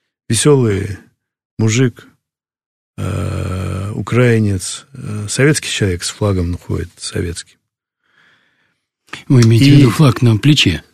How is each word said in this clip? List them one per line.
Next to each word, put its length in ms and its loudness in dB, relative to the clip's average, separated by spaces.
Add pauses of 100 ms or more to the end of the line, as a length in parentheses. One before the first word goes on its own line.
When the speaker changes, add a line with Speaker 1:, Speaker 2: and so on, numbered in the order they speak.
(280)
Speaker 1:
Весёлый 680 0 (600)
мужик, 480 0 (920)
э, 1000 -6
украинец, 960 -2
э, 360 -12
советский 420 0
человек 340 -4
с 60 -6
флагом 460 -2
ходит, 420 -8
советский. 580 -10 (1700)
Speaker 2:
Вы 140 4
имеете 240 4
Speaker 1:
И 80 6
Speaker 2:
в 40 8
виду 120 6
флаг 320 2
на 140 4
плече? 460 2 (120)